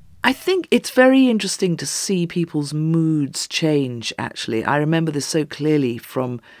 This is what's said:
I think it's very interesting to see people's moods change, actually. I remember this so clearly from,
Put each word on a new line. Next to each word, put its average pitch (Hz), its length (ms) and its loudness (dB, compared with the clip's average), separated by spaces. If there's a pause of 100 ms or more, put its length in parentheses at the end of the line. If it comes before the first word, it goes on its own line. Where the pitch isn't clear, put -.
(220)
I 254 100 2
think 359 380 -2
it's - 200 0
very 262 380 6
interesting 196 500 0
to 143 60 -6
see 175 420 -2
people's 156 460 -4
moods 156 760 0
change, 135 720 0
actually. 113 460 -4
I 135 120 2
remember 160 340 2
this 147 160 -4
so 156 180 0
clearly 143 540 0
from, 123 420 -6 (200)